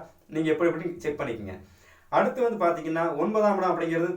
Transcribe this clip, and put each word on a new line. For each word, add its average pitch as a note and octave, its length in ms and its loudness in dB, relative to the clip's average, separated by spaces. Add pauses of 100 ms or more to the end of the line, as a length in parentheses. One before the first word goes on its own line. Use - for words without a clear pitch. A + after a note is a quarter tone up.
(280)
நீங்க D#3 220 -2
எப்படி E3+ 200 4
எப்படின்னு D#3+ 340 -6
செக் D3 160 -4
பண்ணிக்கங்க. G#2+ 360 -6 (560)
அடுத்து A3 300 2
வந்து A3 240 0
பாத்தீங்கன்னா, E3 400 0 (120)
ஒன்பதாம் G#3 400 2
இடம் F#3 140 2
அப்படிங்கிறது E3 460 0